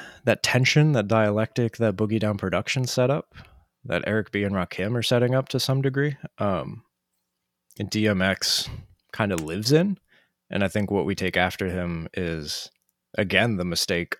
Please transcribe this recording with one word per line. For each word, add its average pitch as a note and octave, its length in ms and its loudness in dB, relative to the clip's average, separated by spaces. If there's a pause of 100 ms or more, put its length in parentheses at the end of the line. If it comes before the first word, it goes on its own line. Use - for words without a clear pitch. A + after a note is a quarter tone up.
(240)
that - 180 2
tension, D3+ 500 4
that A2 140 2
dialectic, A2 680 2
that G#2+ 200 0
Boogie G#2+ 220 0
Down G#2 200 0
Production F#2+ 480 -2
setup B2+ 480 0 (500)
that - 220 -2
Eric G#2 260 -2
B G2+ 100 0
and G2+ 120 0
Rakim F#2+ 420 -2
are A#2 60 -2
setting B2 320 2
up C3 160 0
to C3 100 -2
some C3+ 200 0
degree, C#3 360 -2 (220)
um, G#2 440 -4 (960)
and G2+ 100 -6
D G#2+ 200 0
M G2 120 2
X - 480 0 (440)
kinda G2+ 240 0
lives E2+ 340 -4
in. F3+ 280 4 (520)
And F#2+ 120 -2
I F#2+ 60 2
think G2+ 220 -2
what F#2+ 160 2
we G2 80 -2
take F#2 220 -2
after F#2 320 0
him F2 440 -4
is, E2 580 -6 (460)
again, G#2 400 2
the F2+ 80 -2
mistake E2+ 560 -2